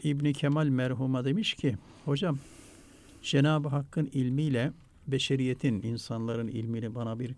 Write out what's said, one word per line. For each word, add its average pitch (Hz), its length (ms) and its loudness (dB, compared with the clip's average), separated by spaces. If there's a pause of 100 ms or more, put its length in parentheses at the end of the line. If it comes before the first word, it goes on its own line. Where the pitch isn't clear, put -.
İbni 147 300 0
Kemal 147 340 0
merhuma 127 580 0
demiş 165 300 0
ki, 135 220 0 (280)
"Hocam, 143 340 0 (840)
Cenab-ı 147 460 4
Hakk'ın 143 440 -2
ilmiyle 131 600 2 (340)
beşeriyetin, 131 760 0
insanların 117 680 -4
ilmini 113 460 -4
bana 113 260 -4
bir 127 160 -6